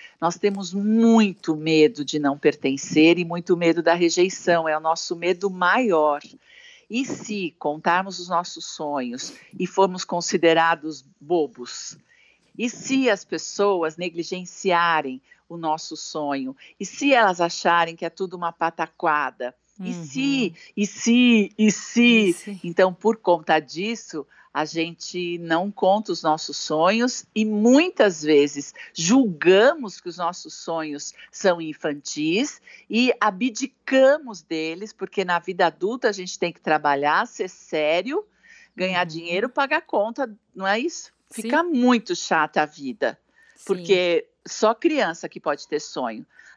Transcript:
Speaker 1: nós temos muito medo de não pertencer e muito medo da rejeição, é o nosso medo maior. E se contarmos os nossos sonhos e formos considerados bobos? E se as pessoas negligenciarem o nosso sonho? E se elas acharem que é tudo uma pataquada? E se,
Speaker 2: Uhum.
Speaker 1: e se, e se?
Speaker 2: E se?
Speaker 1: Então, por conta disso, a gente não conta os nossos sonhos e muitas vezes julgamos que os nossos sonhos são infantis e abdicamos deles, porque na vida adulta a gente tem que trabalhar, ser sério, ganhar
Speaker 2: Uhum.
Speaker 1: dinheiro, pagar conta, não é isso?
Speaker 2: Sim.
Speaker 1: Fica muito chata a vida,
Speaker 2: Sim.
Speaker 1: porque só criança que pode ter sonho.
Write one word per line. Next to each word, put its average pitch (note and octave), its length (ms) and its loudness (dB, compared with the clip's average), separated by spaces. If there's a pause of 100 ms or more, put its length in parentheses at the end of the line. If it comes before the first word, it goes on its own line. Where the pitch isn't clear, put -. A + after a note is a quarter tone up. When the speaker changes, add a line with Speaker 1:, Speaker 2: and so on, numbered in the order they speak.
(220)
Speaker 1:
nós E3+ 160 -2
temos G3 360 -4
muito G#3+ 840 4
medo D3+ 500 4
de D3+ 120 -4
não C#3+ 200 -2
pertencer D#3 840 2
e F3 60 -2
muito E3+ 320 -2
medo E3+ 260 2
da E3 100 4
rejeição, F3 760 0
é D3+ 80 0
o - 40 -6
nosso E3 360 -4
medo F3+ 320 -2
maior. F3+ 720 2 (680)
E A#3+ 140 -4
se G3+ 560 -8
contarmos F3 600 -2
os F3 100 -12
nossos F3 380 -6
sonhos C3+ 680 -8 (260)
e F#3 80 -2
formos F#3+ 380 0
considerados E3 1000 0 (160)
bobos? C#3+ 800 -6 (600)
E A#3 120 -4
se C4+ 400 -2
as G3 160 0
pessoas E3+ 720 -2
negligenciarem E3+ 1200 -2 (280)
o E3+ 80 -12
nosso D#3+ 400 -6
sonho? C#3 580 -8 (240)
E G3+ 60 -8
se C#4 280 -2
elas G3 280 4
acharem E3+ 560 0
que - 80 -6
é E3 40 -6
tudo F#3 280 -8
uma E3+ 160 -6
pataquada? D3+ 1000 -4 (240)
E F#3 160 -8
se, G3 640 -2
Speaker 2:
Uhum. - 220 -20
Speaker 1:
e G3+ 100 0
se, A#3 680 4
e G#3+ 140 4
se? A#3 580 4
Speaker 2:
E E3+ 40 2
se? G3+ 300 -12
Speaker 1:
Então, F#3 300 2
por A3 240 0
conta E3 420 2
disso, E3 680 -8 (280)
a C#3+ 100 -4
gente E3+ 760 -6
não E3+ 300 -2
conta G3+ 440 0
os E3 100 -6
nossos D#3 320 -2
sonhos G#3 720 0 (100)
e G#3+ 80 0
muitas G#3+ 800 4
vezes D3 500 2 (200)
julgamos G3+ 1040 2
que - 80 -16
os E3 100 -10
nossos F3 360 -8
sonhos D#3 600 -8 (160)
são F3+ 300 0
infantis D#3 1040 -4 (280)
e A#3+ 300 2
abdicamos B3+ 1200 0
deles, E3 520 -8
porque F#3+ 320 -6
na F3 140 0
vida F#3 280 0
adulta A3 400 -2
a G#3 60 0
gente F#3 260 -12
tem F3 140 -4
que - 80 -20
trabalhar, D3+ 640 0
ser F#3+ 220 -8
sério, F3+ 760 -2 (480)
ganhar F#3 280 -2
Speaker 2:
Uhum. F3+ 100 -2
Speaker 1:
dinheiro, E3+ 380 -4
pagar D4 320 -2
conta, A3+ 520 -4 (220)
não F#3+ 100 -8
é G3+ 140 0
isso? D#4+ 320 -8 (180)
Speaker 2:
Sim. - 120 -10
Speaker 1:
Fica B3 220 0
muito B3 520 2
chata D#3+ 460 0
a D3+ 40 0
vida, C3+ 540 -6 (380)
Speaker 2:
Sim. - 80 -20
Speaker 1:
porque F3+ 600 0 (220)
só - 260 0
criança A3 540 -2
que - 140 -18
pode D3 260 -6
ter D3+ 140 -4
sonho. A#2+ 440 -8 (320)